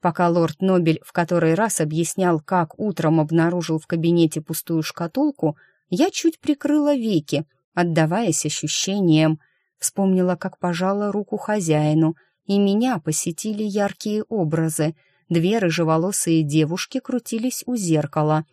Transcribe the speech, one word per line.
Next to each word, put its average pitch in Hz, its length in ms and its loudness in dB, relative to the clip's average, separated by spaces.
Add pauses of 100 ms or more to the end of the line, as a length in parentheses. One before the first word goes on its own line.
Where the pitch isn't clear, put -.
Пока 175 280 0
лорд 170 320 0
Нобель 180 440 2
в - 80 -20
который 165 420 0
раз 208 260 -2
объяснял, 165 580 0
как 170 400 -2
утром 165 400 0
обнаружил 165 600 0
в - 80 -10
кабинете 170 540 2
пустую 160 420 -4
шкатулку, 170 760 -2 (340)
я 269 200 2
чуть - 280 -2
прикрыла 294 560 0
веки, 170 520 -2 (280)
отдаваясь 170 720 0
ощущениям. 156 920 0 (380)
Вспомнила, 185 580 0
как 185 220 -10
пожала 190 520 -2
руку 208 260 -4
хозяину, 160 760 2 (320)
и 196 120 2
меня 208 400 2
посетили 180 640 -6
яркие 208 600 -4
образы. 160 720 -2 (340)
Две 170 300 2
рыжеволосые 165 840 0
девушки 156 580 -2
крутились 240 680 -6
у 247 100 -4
зеркала. 156 760 0